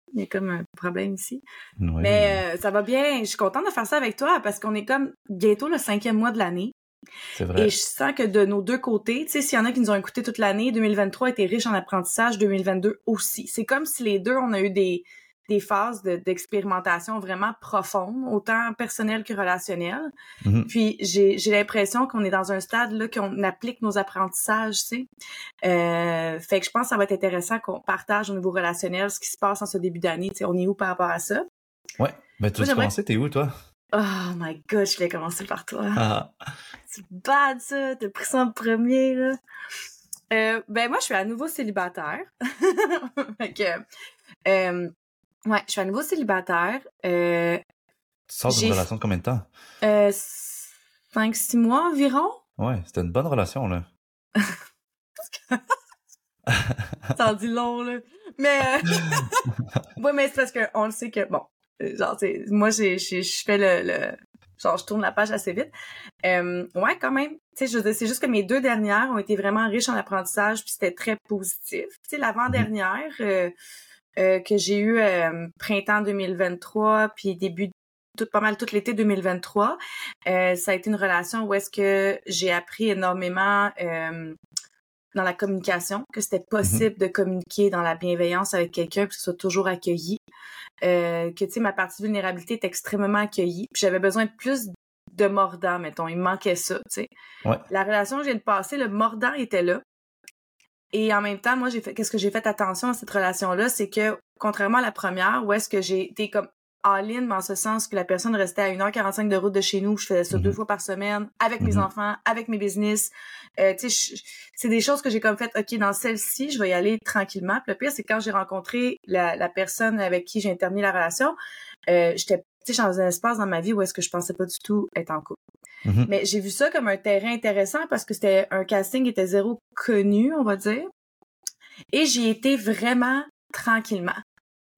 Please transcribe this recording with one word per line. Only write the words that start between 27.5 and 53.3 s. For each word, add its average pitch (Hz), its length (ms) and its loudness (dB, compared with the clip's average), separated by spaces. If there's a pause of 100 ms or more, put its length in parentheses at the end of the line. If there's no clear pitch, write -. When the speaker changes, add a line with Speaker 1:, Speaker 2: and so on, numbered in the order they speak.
Speaker 1:
qu'on 185 200 -8
partage 202 500 -2
au 196 40 -4
niveau 185 160 -2
relationnel 180 640 -2
ce - 80 -8
qui - 100 -8
se - 80 -10
passe 202 240 0
en 202 40 -4
ce 196 120 -4
début 170 220 -4
d'année, 175 300 0
tu - 80 -10
sais, 196 60 -4
on 180 100 0
est 180 120 2
où 196 80 2
par 190 140 -2
rapport 180 220 0
à 170 100 -2
ça ? 254 240 -2 (560)
Speaker 2:
Ouais. - 120 0 (280)
Ben, 104 100 2
tu - 120 0
Speaker 1:
Moi, - 20 2
Speaker 2:
veux - 0 -
Speaker 1:
j'aimerais 139 100 4 (120)
Speaker 2:
commencer ? 202 180 -2
T'es 110 120 0
où, 139 120 2
toi ? 139 260 0 (380)
Speaker 1:
Oh 190 440 0
my 160 320 -8
God, 208 160 2
je 196 120 -2
voulais 175 120 0
commencer 170 360 -6
par - 200 -8
toi. - 200 -6 (120)
Speaker 2:
Ah. 107 360 0 (540)
Speaker 1:
C'est 196 220 -16
bad, 262 520 2
ça. 269 340 -4
T'as 220 160 -6
pris - 140 -10
ça 254 180 2
en 233 80 2
premier, 240 640 2
là. 254 160 0 (1000)
Euh, 220 360 2
ben, 233 200 0
moi, 320 100 0
je 523 60 -4
suis 226 100 -2
à 190 100 2
nouveau 233 220 -4
célibataire. 190 720 -4 (220)
<laughs> 285 1000 0
Fait 190 120 -6
que, 202 100 -4 (840)
euh, 180 400 2 (580)
ouais, 214 220 2
je - 40 -4
suis 202 80 -2
à 190 40 0
nouveau 202 180 -2
célibataire. 202 800 0 (240)
Euh, 175 540 2 (680)
Speaker 2:
Tu - 80 -16
sors 123 140 0
d'une 117 100 2
Speaker 1:
j'ai 117 120 4
Speaker 2:
relation 110 240 0
de 98 40 -6
combien 95 180 0
de 85 40 -8
temps ? 120 200 -2 (420)
Speaker 1:
Euh, 208 260 6 (1040)
cinq, 220 220 0
six - 200 0
mois 247 320 4
environ. 285 400 2 (300)
Speaker 2:
Ouais, 104 280 0
c'était - 160 -2
une 85 100 -2
bonne 139 160 2
relation, 120 400 0